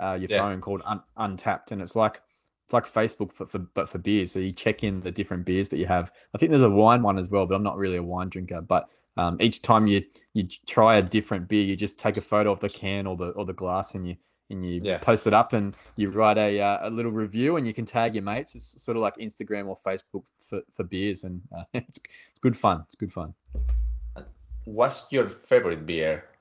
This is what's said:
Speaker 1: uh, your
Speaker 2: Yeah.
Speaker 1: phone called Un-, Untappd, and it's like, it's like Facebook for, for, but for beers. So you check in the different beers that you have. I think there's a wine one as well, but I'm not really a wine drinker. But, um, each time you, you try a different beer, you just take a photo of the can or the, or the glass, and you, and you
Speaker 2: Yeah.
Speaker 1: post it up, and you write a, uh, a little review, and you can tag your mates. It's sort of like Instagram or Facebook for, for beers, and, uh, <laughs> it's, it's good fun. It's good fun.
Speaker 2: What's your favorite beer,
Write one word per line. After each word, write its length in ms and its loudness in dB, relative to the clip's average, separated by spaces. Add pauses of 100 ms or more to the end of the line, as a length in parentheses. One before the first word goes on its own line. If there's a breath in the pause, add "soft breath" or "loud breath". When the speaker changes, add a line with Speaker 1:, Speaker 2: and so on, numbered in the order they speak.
Speaker 1:
uh, 180 -2
your 100 -6
Speaker 2:
Yeah. 100 4
Speaker 1:
phone 220 -2
called 240 -6
Un-, 180 -6 (140)
Untappd, 540 -4
and 100 -8
it's 140 -8
like, 260 2 (440)
it's 80 -20
like 120 4
Facebook 480 -2
for, 120 -12
for, 140 -8
but 300 -6
for 80 -8
beers. 340 0
So 80 -4
you 140 -2
check 300 -2
in 180 -2
the 100 -6
different 340 -6
beers 240 0
that 80 -4
you 80 0
have. 260 0 (220 soft breath)
I 40 -6
think 120 4
there's 140 6
a 60 8
wine 340 6
one 140 2
as 120 -4
well, 160 2
but 100 0
I'm 80 0
not 140 -2
really 200 -2
a 60 -4
wine 260 -6
drinker. 320 -8
But, 280 0 (280 soft breath)
um, 240 0
each 200 2
time 240 6
you, 160 4 (320 soft breath)
you 140 0 (180)
try 300 6
a 60 6
different 480 -2
beer, 140 2
you 120 -2
just 240 -6
take 180 -2
a 40 -6
photo 300 2
of 100 -2
the 80 -2
can 360 -6
or 120 -4
the, 140 -6
or 140 -6
the 80 -8
glass, 420 -4
and 120 -8
you, 80 -8 (340)
and 160 -8
you 180 -4
Speaker 2:
Yeah. 140 -2
Speaker 1:
post 300 2
it 60 4
up, 200 6
and 220 0 (220 soft breath)
you 120 0
write 280 4
a, 240 2
uh, 260 0
a 20 -6
little 220 -4
review, 460 0
and 100 -2
you 60 -4
can 120 -8
tag 300 0
your 80 -4
mates. 320 -8
It's 260 -18
sort 160 -4
of 60 0
like 140 -2
Instagram 500 -8
or 80 -8 (100)
Facebook 380 -8 (160)
for, 220 -10 (120)
for 120 -6
beers, 400 -4
and, 160 -10 (140)
uh, 120 -12
<laughs> 60 -20
it's, 240 -8
it's 440 -20
good 160 2
fun. 280 0
It's 100 -20
good 160 -8
fun. 220 -10 (1300)
Speaker 2:
What's 460 -2
your 160 4
favorite 580 0
beer, 400 -2 (160)